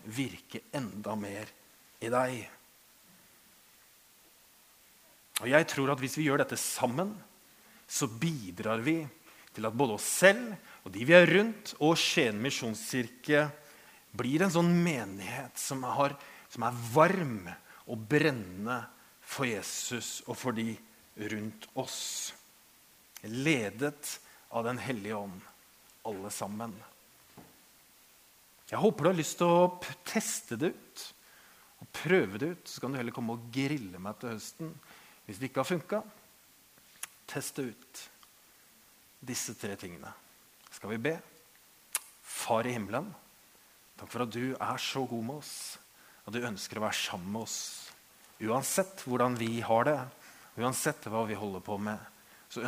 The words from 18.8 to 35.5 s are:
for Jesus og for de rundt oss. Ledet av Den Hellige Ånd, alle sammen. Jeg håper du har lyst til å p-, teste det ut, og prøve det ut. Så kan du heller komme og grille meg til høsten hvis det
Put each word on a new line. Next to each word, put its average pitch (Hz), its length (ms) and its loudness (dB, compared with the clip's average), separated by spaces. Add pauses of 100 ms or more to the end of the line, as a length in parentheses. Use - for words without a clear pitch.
for - 300 -4
Jesus - 800 -6
og 120 120 -6
for 123 160 -2
de 113 160 -2 (580)
rundt 107 380 -8 (120)
oss. - 200 -6 (1300)
Ledet 127 920 -2 (360)
av 113 80 0
Den 120 160 -2
Hellige 107 400 -4
Ånd, 98 200 -10 (680)
alle 101 240 -6
sammen. 107 400 -6 (2000)
Jeg 113 100 -4
håper 175 240 4
du 160 60 6
har 185 80 4
lyst - 240 -2
til 175 80 6
å 175 320 8
p-, - 160 -10 (100)
teste - 520 -4
det 170 120 0
ut, - 320 -14 (800)
og - 120 -18
prøve 127 440 2
det 160 140 -2
ut. - 160 -16
Så - 140 -12
kan 131 100 -4
du 135 60 -4
heller 117 160 -4
komme 117 200 -4
og 117 180 -12
grille 131 460 -2
meg 101 200 -8
til 120 140 -8
høsten 156 380 -10 (580)
hvis 101 80 -12
det 131 140 -6